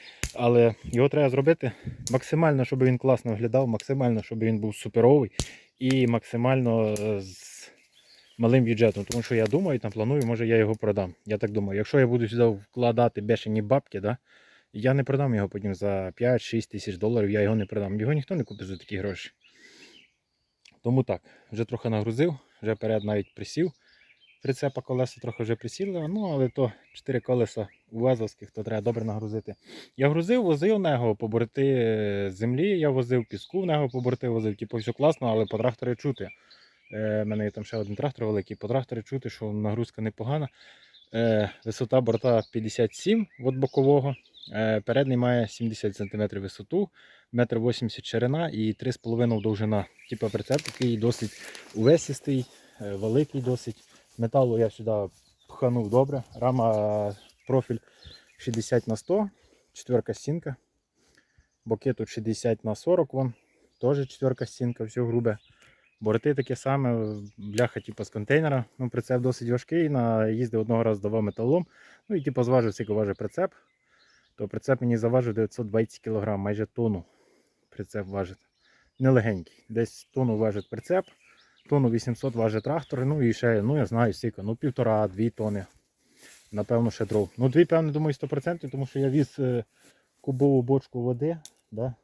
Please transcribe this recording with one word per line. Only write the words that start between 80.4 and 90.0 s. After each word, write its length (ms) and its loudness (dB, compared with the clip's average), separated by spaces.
прицеп, 360 -2
тонну 200 4
вісімсот 460 -2
важить 280 0
трактор, 420 -4
ну 180 0
і 100 4
ще, 280 2
ну 160 2
я 80 2
знаю, 280 2
скільки, 300 -6
ну 120 -4
півтора-дві 720 0
тони. 360 -4
Напевно, 400 0
ще 140 -4
дров. 320 2
Ну, 120 2
дві, 160 6
певно, 260 0
думаю, 220 0
сто 140 -8
процентів, 440 -4
тому 140 -4
що 140 -6
я 100 2
віз, 300 2
е, 240 0